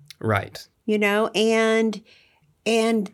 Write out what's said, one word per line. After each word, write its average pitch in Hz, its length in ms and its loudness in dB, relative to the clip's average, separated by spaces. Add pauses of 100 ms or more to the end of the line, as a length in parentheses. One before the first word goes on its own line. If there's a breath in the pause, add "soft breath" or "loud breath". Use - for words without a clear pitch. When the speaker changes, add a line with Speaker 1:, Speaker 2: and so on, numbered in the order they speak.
(200)
Speaker 1:
Right. - 480 -4 (180)
Speaker 2:
You 214 120 0
know, 208 380 0
and, 220 680 2 (640 soft breath)
and 226 480 0